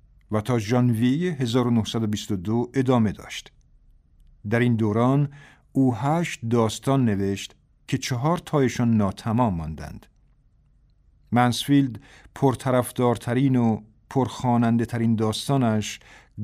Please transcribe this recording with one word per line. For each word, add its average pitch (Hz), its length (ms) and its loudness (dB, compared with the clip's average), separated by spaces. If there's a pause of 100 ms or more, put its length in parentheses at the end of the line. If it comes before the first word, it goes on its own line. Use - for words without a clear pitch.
(320)
و 107 100 -2
تا 123 180 -2
ژانویهٔ 123 720 0
هزار 127 360 0
و 120 40 0
نهصد 113 320 0
و 110 40 0
بیست 107 240 -6
و 101 40 -2
دو 107 380 -2
ادامه 123 380 2
داشت. - 400 -14 (1000)
در 117 100 2
این 120 160 2
دوران 120 540 2 (420)
او 127 240 2
هشت 156 440 -2 (100)
داستان 120 560 2
نوشت 98 500 -2 (320)
که 135 100 -2
چهار 135 400 -2
تایشان 123 600 2
ناتمام 107 560 0
ماندند. 76 520 -10 (1300)
منسفیلد 123 720 2 (340)
پرطرفدارترین 123 1200 0
و 113 260 2 (280)
پرخواننده 120 760 0
ترین 113 300 0
داستانش 110 840 -2 (440)